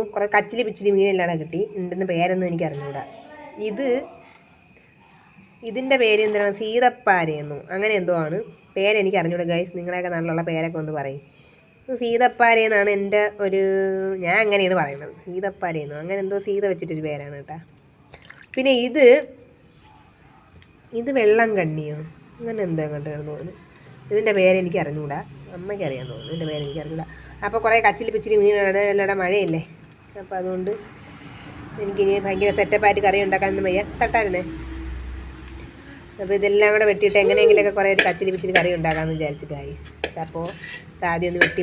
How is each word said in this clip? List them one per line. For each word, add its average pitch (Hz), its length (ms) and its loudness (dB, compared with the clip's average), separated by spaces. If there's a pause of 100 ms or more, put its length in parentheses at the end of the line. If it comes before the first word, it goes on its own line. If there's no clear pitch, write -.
(140)
കുറേ 202 120 -2 (100)
കച്ചിലി 208 320 0
പിച്ചിലി 202 280 -2
മീനെല്ലാം 185 460 2
കിട്ടി. 165 200 -6 (180)
എന്തെന്ന് 180 320 -6
പേരൊന്നും 180 380 0
എനിക്ക് 175 200 -2
അറിഞ്ഞൂടാ. 143 340 -8 (680)
ഇത്, 247 180 -4 (1800)
ഇതിൻ്റെ 262 320 0
പേര് 214 260 6
എന്താണ്, 208 320 2
സീതപ്പാരയെന്നോ 190 960 0 (180)
അങ്ങനെ 214 240 0
എന്തോ 180 140 0 (100)
ആണ്. 160 160 -4 (360)
പേരെനിക്ക് 196 460 2
അറിഞ്ഞൂടാ 170 320 -2
ഗൈസ്, 175 240 -2
നിങ്ങളുടെയൊക്കെ 180 380 -6
നാട്ടിലുള്ള 165 340 -2
പേരൊക്കെ 160 320 -4
ഒന്ന് 156 180 -6
പറയും. 139 220 -8 (640)
ഇത് 262 180 -6
സീതപ്പാരയെന്നാണ് 226 920 4
എൻ്റെ 196 240 2 (240)
ഒരു, 190 160 0 (640)
ഞാൻ 175 180 2
അങ്ങനെയാണ് 196 380 2
പറയുന്നത്, 143 320 -8 (120)
സീതപ്പാരയെന്നോ 175 760 -6
അങ്ങനെ 190 220 -4
എന്തോ, 196 120 -4 (100)
സീത 202 240 -2
വെച്ചിട്ടൊരു 170 360 -6
പേരാണ് 143 320 -10
കേട്ടോ. 151 180 -16 (960)
പിന്നെ 262 180 4 (140)
ഇത്, 262 180 6 (1900)
ഇത് 233 100 -4 (100)
വെള്ളം 226 300 4 (100)
കണ്ണിയോ 156 380 -4 (420)
അങ്ങനെ 226 280 -6
എന്തോ 160 180 -2
അങ്ങോട്ട് 147 240 -8
കിടന്നു 151 220 -10
തോന്നുന്നു. 170 220 -12 (580)
ഇതിൻ്റെ 214 280 2
പേരെനിക്ക് 185 440 4
അറിഞ്ഞൂടാ, 147 360 -6 (360)
അമ്മയ്ക്ക് 190 320 -8
അറിയാൻ 131 240 -6
തോന്നുന്നു, 110 220 -14
ഇതിൻ്റെ 165 180 -6
പേരെനിക്ക് 147 320 -8
അറിഞ്ഞൂടാ. 160 220 -8 (400)
അപ്പോൾ 214 180 -4
കുറേ 233 220 4
കച്ചിലി 214 300 2
പിച്ചിലി 214 260 0
മീനാണ്, 202 400 4 (100)
എല്ലായിടെ 196 300 2
മഴയല്ലേ, 180 400 0 (600)
അപ്പോൾ 190 180 -10
അതുകൊണ്ട് 185 320 -4 (1080)
എനിക്കിനി 196 320 0 (120)
ഭയങ്കര 196 340 2
സെറ്റപ്പായിട്ട് 202 480 2
കറി 190 180 4
ഉണ്ടാക്കാനൊന്നും 196 440 0
വയ്യ. 185 120 0 (200)
തട്ടായിരുന്നേ. 214 420 0 (1800)
അപ്പോൾ 196 160 -2
ഇതെല്ലാം 202 360 6
കൂടെ 214 180 4
വെട്ടിയിട്ട് 202 320 4
എങ്ങനെയെങ്കിലുമൊക്കെ 208 540 6
കുറേ 196 180 4
ഒരു 185 120 6
കച്ചിലി 185 280 0
പിച്ചിലി 185 240 -2
കറി 170 180 2
ഉണ്ടാക്കാമെന്ന് 160 400 -2
വിചാരിച്ചു 151 360 -6
ഗൈസ്. 143 300 -12 (400)
അപ്പോൾ 165 220 -8 (500)
ഇത് - 160 -6
ആദ്യം 170 200 -2
ഒന്ന് 175 140 -4
വെട്ടി - 180 -2